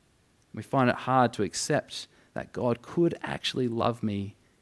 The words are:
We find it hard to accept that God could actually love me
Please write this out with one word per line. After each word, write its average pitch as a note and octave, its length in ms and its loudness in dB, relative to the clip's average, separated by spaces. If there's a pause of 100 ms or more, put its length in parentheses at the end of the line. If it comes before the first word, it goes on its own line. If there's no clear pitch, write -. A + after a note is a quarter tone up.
(520)
We A2 100 -8
find C3 260 2
it - 60 2
hard B2+ 400 4
to - 80 -2
accept - 640 -2 (280)
that - 180 -8
God A#2 300 -2
could E3+ 400 2
actually - 440 -4
love A#2 360 0
me G2+ 340 -2 (260)